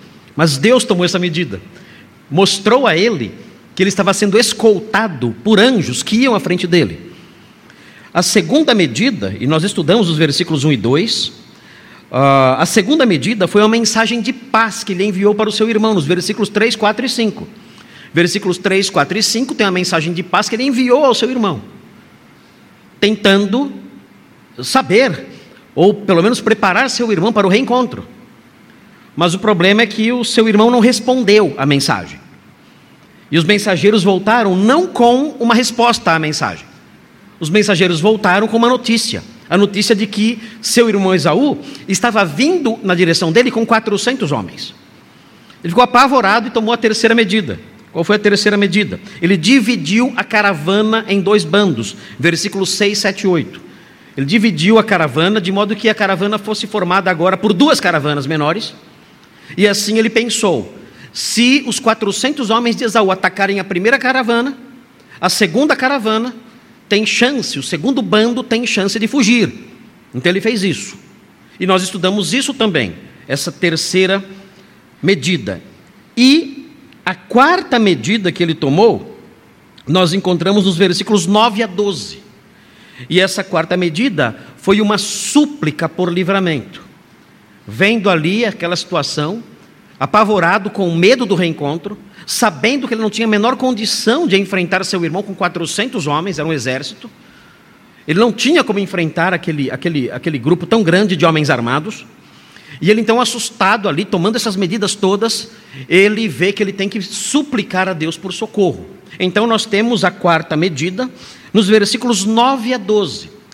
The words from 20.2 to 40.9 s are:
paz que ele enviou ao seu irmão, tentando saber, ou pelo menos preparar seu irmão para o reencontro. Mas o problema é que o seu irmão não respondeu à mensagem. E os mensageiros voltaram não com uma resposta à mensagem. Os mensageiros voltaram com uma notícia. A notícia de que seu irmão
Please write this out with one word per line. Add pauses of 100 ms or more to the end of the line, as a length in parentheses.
paz
que
ele
enviou
ao
seu
irmão, (1400)
tentando (920)
saber, (480)
ou
pelo
menos
preparar
seu
irmão
para
o
reencontro. (1080)
Mas
o
problema
é
que
o
seu
irmão
não
respondeu
à
mensagem. (1120)
E
os
mensageiros
voltaram
não
com
uma
resposta
à
mensagem. (760)
Os
mensageiros
voltaram
com
uma
notícia. (280)
A
notícia
de
que (220)
seu
irmão